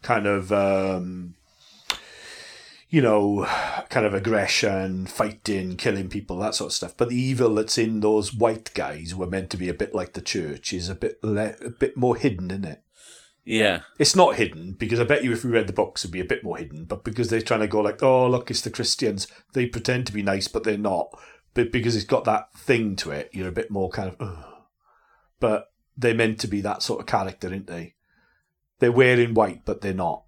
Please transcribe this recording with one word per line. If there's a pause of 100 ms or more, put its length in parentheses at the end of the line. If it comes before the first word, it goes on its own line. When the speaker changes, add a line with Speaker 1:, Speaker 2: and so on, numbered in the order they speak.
Speaker 1:
kind
of,
um, (1500)
you
know, (440)
kind
of
aggression,
fighting,
killing
people,
that
sort
of
stuff.
But
the
evil
that's
in
those
white
guys
who
are
meant
to
be
a
bit
like
the
church
is
a
bit
le-,
a
bit
more
hidden,
isn't
it? (640)
Speaker 2:
Yeah. (180)
Speaker 1:
It's
not
hidden,
because
I
bet
you
if
we
read
the
books
it'd
be
a
bit
more
hidden,
but
because
they're
trying
to
go
like,
"Oh,
look,
it's
the
Christians. (260)
They
pretend
to
be
nice,
but
they're
not." (440)
But
because
it's
got
that
thing
to
it,
you're
a
bit
more
kind
of,
"Ugh." (960)
But (280)
they're
meant
to
be
that
sort
of
character,
aren't
they? (880)
They're
wearing
white,
but
they're
not.